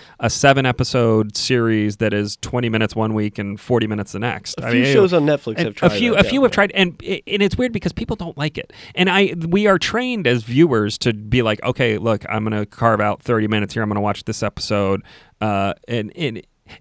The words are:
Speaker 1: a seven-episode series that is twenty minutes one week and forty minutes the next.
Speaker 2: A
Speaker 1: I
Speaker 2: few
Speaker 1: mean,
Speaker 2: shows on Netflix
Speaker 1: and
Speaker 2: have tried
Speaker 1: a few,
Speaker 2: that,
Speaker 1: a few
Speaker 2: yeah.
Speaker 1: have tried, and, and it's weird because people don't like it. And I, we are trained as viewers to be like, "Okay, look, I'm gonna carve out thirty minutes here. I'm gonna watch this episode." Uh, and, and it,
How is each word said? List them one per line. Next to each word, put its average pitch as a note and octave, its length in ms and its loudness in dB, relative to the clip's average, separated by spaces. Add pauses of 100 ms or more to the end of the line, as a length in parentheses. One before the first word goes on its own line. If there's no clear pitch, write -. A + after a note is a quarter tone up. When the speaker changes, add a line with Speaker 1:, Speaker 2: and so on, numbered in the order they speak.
(200)
Speaker 1:
a A#2 100 0
seven-episode B2 1080 2
series A2 600 0
that G#2 180 0
is G#2 260 -2
twenty B2 280 -2
minutes A2 260 0
one A2 200 0
week G#2+ 240 -2
and G2+ 220 -6
forty A2 280 0
minutes G#2 240 -6
the G2+ 80 -6
next. - 400 -6
Speaker 2:
A A#2 60 -6
Speaker 1:
I A#2 40 -2
Speaker 2:
few B2 120 2
Speaker 1:
mean, C#3 100 2
Speaker 2:
shows F3+ 200 6
on D#3 140 4
Netflix C#3 300 -2
Speaker 1:
and E3+ 100 -2
Speaker 2:
have - 80 -6
tried - 180 2
Speaker 1:
a G#2 60 0
few, A#3 140 2
Speaker 2:
that, G3 120 4
Speaker 1:
a - 40 -2
few C4+ 120 0
Speaker 2:
yeah. C4+ 40 4
Speaker 1:
have - 80 4
tried, G3+ 200 2
and, F#3 300 0
and G3 400 -4
it's - 160 0
weird B3+ 140 0
because F3 200 -4
people - 220 -6
don't E3+ 240 -10
like D3+ 200 -4
it. - 140 -10 (220)
And F#3 160 2
I, G3 240 2 (140)
we G#3 180 2
are F#3+ 120 2
trained A#3 500 -2
as A#2+ 160 2
viewers A#2+ 540 2
to A#2+ 140 0
be A2 300 0
like, A2 220 0
"Okay, A#2 340 0
look, G#2+ 300 -2
I'm G#2+ 160 -4
gonna G#2+ 200 -2
carve A2 360 0
out G#2 220 -2
thirty A2 260 0
minutes G#2 260 -2
here. A2+ 80 -2
I'm G#2 80 -2
gonna G2+ 100 -2
watch G#2 240 -2
this - 180 -6
episode." G2+ 600 -2 (380)
Uh, G2+ 340 -2 (140)
and, A2+ 280 -6
and B2 220 -6
it, - 80 -18 (340)